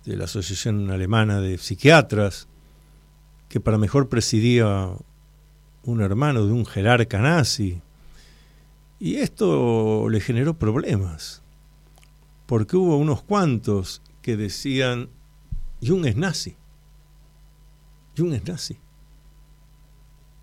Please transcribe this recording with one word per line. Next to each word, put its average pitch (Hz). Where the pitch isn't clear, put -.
de 104
la 95
Asociación 98
Alemana 101
de 95
Psiquiatras, 107
que 110
para 107
mejor 117
presidía 110
un 117
hermano 110
de 101
un 117
jerarca 110
nazi, 113
y 196
esto 117
le 110
generó 135
problemas, 107
porque 113
hubo 180
unos 147
cuantos 117
que 120
decían, 123
"Jung 165
es 107
nazi, 160
Jung 165
es 101
nazi". -